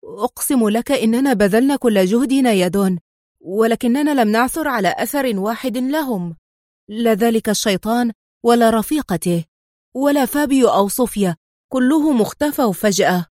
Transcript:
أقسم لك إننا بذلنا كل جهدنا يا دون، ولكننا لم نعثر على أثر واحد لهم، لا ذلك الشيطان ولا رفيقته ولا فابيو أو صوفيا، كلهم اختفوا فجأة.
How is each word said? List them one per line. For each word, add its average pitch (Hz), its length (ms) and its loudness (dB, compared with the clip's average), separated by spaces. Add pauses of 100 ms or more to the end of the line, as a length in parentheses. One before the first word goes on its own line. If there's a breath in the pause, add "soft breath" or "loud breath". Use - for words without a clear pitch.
أقسم 226 640 -2
لك 226 220 -2
إننا 254 420 2
بذلنا 220 420 2
كل 214 300 2
جهدنا 247 480 2
يا 185 140 2
دون، 185 320 0 (420)
ولكننا 233 800 0
لم 214 100 2
نعثر 247 360 0
على 220 300 -2
أثر 247 420 -2
واحد 220 380 -4
لهم، 254 580 -4 (540)
لا 226 240 0
ذلك 226 360 0
الشيطان 220 600 -2 (340)
ولا 233 240 4
رفيقته 202 760 -2 (500)
ولا 277 300 0
فابيو 269 420 0
أو 196 200 2
صوفيا، 202 480 -2 (380)
كلهم 262 480 2
اختفوا 277 520 -2
فجأة. 180 520 0 (100)